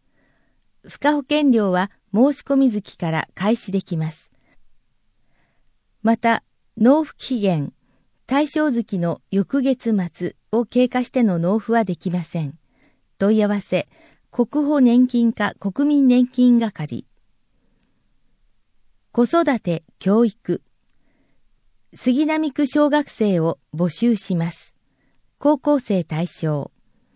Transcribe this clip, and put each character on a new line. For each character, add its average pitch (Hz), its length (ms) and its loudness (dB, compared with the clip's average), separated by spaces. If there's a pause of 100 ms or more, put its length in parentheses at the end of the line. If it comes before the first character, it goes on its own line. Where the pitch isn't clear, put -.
(840)
付 - 140 -20
加 294 160 0
保 294 40 0
険 294 320 0
料 208 220 2
は 180 180 -2 (220)
申 254 200 4
し - 100 -10
込 277 140 -2
み 269 140 4
月 - 280 -8
か 165 120 -4
ら 160 240 -4
開 214 220 -2
始 - 160 -10
で 190 100 -2
き - 140 -8
ま 160 140 -4
す。 - 200 -20 (1700)
ま 226 140 2
た、 - 280 -2 (320)
納 269 280 4
付 - 140 -18
期 247 220 -6
限、 170 320 -2 (540)
対 285 200 0
象 302 240 -2
月 226 280 -4
の 170 220 -4 (100)
翌 202 320 -2
月 247 340 -2 (160)
末 - 240 -8 (160)
を 233 120 0
経 247 240 0
過 254 140 -2
し - 80 -8
て 254 120 0
の 190 160 0
納 180 200 0
付 220 140 -4
は 226 120 2
で 180 120 -6
き - 140 -8
ま 175 120 -4
せ 160 220 -8
ん。 139 140 -12 (600)
問 214 180 2
い 214 60 2
合 208 60 0
わ 202 120 -2
せ、 - 280 -4 (420)
国 277 340 -2
保 294 160 2
年 247 260 4
金 233 260 0
課 208 220 -4
国 285 340 -4
民 285 180 2
年 247 220 4
金 247 300 4
係。 165 460 -6 (2000)
子 240 140 2
育 294 340 0
て、 165 260 -6 (140)
教 214 260 2
育。 - 380 -4 (1300)
杉 262 320 0
並 311 260 -2
区 294 140 -2
小 294 240 2
学 294 180 0
生 196 320 0
を 160 180 -2 (160)
募 170 140 0
集 226 280 0
し 185 200 -4
ま 165 140 -4
す。 - 240 -20 (640)
高 294 200 2
校 294 200 0
生 190 260 -2
対 160 220 -6
象。 151 440 -6 (460)